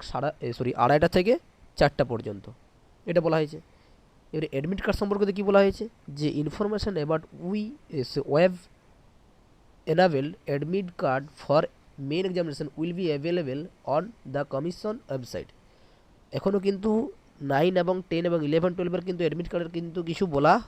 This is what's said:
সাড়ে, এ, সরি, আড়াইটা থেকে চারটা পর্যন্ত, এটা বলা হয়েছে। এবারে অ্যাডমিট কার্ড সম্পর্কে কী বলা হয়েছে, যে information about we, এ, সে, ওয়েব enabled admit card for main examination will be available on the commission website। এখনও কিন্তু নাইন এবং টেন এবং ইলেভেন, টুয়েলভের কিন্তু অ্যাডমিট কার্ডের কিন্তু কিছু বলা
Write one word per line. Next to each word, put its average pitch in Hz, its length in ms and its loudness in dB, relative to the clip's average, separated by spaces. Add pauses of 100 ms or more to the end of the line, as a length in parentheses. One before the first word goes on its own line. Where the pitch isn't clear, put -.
সাড়ে, 135 280 -4 (100)
এ, 120 120 -6
সরি, 123 220 -4
আড়াইটা 143 340 4
থেকে 202 300 4 (380)
চারটা 147 280 4
পর্যন্ত, 110 460 -6 (560)
এটা 170 140 4
বলা 160 160 2
হয়েছে। 156 200 0 (760)
এবারে 156 180 -4
অ্যাডমিট 160 320 -2
কার্ড 202 160 0
সম্পর্কে 202 340 0
কী 202 100 -4
বলা 196 160 6
হয়েছে, 196 300 4 (200)
যে 147 360 -2
information 208 480 -2 (120)
about 160 480 -4
we, 214 180 -4 (180)
এ, 135 160 -4
সে, - 220 -4
ওয়েব 170 260 4 (1300)
enabled 160 480 2 (140)
admit 156 380 -2 (120)
card 135 260 0 (220)
for 151 160 6 (480)
main 175 140 0
examination 170 420 -4 (120)
will 170 140 -2
be 180 140 -4 (120)
available 151 440 -2 (340)
on 165 60 0 (320)
the 143 100 -2 (100)
commission 175 400 -6 (140)
website। 123 420 -8 (840)
এখনও 196 280 0
কিন্তু 214 500 0 (320)
নাইন 147 340 2
এবং 180 320 2
টেন 170 180 0
এবং 170 180 2
ইলেভেন, 165 300 2
টুয়েলভের 180 260 -2
কিন্তু 175 220 -4
অ্যাডমিট 165 260 0
কার্ডের 170 220 -4
কিন্তু 170 320 -6
কিছু 170 240 -2
বলা 156 420 4